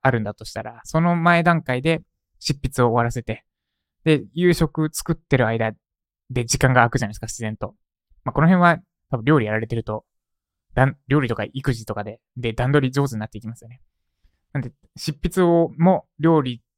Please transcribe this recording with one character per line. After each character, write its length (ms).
あ 80
る 100
ん 40
だ 100
と 100
し 80
た 100
ら、 220
そ 160
の 160
前 260
段 200
階 180
で 220
執 240
筆 200
を 60
終 80
わ 80
ら 60
せ 120
て、 240
で、 200
夕 180
食 400
作 220
っ 20
て 220
る 80
間 260
で 160
時 140
間 160
が 60
空 100
く 80
じ 60
ゃ 40
な 20
い 20
で 20
す 60
か、 60
自 120
然 180
と。 180
ま 60
あ、 40
こ 80
の 40
辺 140
は 180
多 60
分 80
料 140
理 80
や 60
ら 80
れ 60
て 80
る 100
と、 200
だ 100
ん-、 140
料 140
理 80
と 40
か 160
育 220
児 140
と 80
か 100
で、 160
で、 160
段 180
取 180
り 40
上 160
手 60
に 60
な 60
っ 40
て 80
い 20
き 80
ま 80
す 60
よ 80
ね。 100
な 80
ん 20
で、 100
執 160
筆 200
を、 360
も 280
料 240
理 200